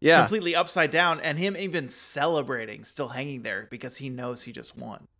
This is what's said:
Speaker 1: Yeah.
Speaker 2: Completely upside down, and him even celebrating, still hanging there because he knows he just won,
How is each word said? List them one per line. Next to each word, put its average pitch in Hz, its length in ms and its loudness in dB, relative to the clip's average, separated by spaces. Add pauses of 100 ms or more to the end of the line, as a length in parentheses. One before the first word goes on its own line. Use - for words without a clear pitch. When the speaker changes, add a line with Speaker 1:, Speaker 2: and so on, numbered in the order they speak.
Speaker 1:
Yeah. 156 200 8
Speaker 2:
Completely 170 340 2
upside 170 380 2
down, 165 260 4
and 151 180 -2
him 190 200 -2
even 175 320 -4
celebrating, 127 960 -2
still 131 240 -6
hanging 131 340 -8
there 104 260 -6
because 123 280 -10
he 135 120 -8
knows 123 360 -6
he 120 80 -14
just - 260 -14
won, 117 300 -14 (120)